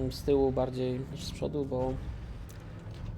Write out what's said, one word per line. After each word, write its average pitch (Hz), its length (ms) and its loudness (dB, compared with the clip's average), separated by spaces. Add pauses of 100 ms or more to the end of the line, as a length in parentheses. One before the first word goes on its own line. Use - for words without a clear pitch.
z - 140 -6
tyłu 135 280 6
bardziej 127 480 2 (120)
niż - 120 -6
z - 80 -6
przodu, 143 340 0
bo 131 280 2 (1200)